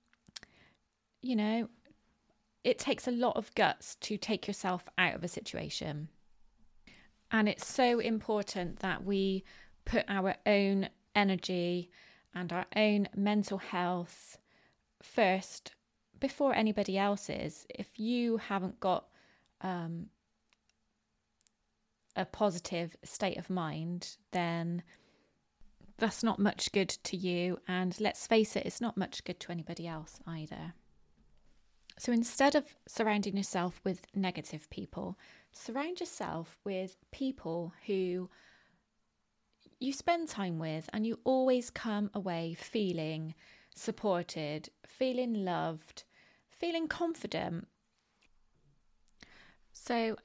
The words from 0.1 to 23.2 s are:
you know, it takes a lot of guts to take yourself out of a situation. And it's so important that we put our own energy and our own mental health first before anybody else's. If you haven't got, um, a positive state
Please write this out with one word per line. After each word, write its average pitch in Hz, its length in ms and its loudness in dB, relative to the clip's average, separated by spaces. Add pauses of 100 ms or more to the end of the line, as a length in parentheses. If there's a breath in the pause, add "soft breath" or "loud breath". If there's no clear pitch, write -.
you 254 140 0
know, 220 340 2 (960)
it 247 120 6
takes - 300 -2
a 247 40 0
lot 240 260 2
of - 180 -4
guts - 460 2
to 214 160 -4
take - 300 -2
yourself 185 500 -2
out 180 180 4
of - 80 -8
a 175 60 -2
situation. - 800 -6 (1200 loud breath)
And 220 160 4
it's - 180 -2
so 240 340 4
important 208 800 -2
that 185 260 -2
we 196 400 2 (400 loud breath)
put - 240 2
our 190 260 0 (100)
own 196 440 4 (260)
energy 180 720 2 (460 loud breath)
and 180 160 -4
our 175 140 -2 (100)
own 208 400 4
mental 202 440 2
health 175 800 -2 (640 soft breath)
first - 720 2 (480)
before 269 340 2
anybody 208 440 2
else's. 202 720 0
If - 280 -10
you 233 400 2
haven't 190 440 -2
got, - 260 2 (540 soft breath)
um, 170 460 -4 (2000)
a 185 80 0
positive 175 800 0
state - 320 -4